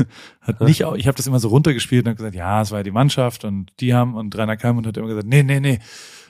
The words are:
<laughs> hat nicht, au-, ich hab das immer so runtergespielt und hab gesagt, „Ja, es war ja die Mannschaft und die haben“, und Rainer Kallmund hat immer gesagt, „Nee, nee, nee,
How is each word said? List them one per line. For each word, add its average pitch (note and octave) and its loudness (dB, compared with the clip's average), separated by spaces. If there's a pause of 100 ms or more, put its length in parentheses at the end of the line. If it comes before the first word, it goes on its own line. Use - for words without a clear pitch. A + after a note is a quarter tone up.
(140)
<laughs> - -20
hat - -4
nicht, C#3 4
au-, D#3+ -6
ich A2+ 0
hab C3+ 0
das - -6
immer C3 2
so A#2 0
runtergespielt B2 2
und A#2 0
hab G#2 -6
gesagt, A2 -10
„Ja, F#2 -2
es G#2+ -4
war G#2 -4
ja G2+ -6
die G2 -8
Mannschaft B2 0
und G2 -6
die B2 0
haben“, B2 0
und G#2 -10
Rainer A2 -4
Kallmund A#2+ -2
hat G#2+ -6
immer A2+ -8
gesagt, G#2+ -6
„Nee, C#3 6
nee, C#3 0
nee, C3+ 0 (500)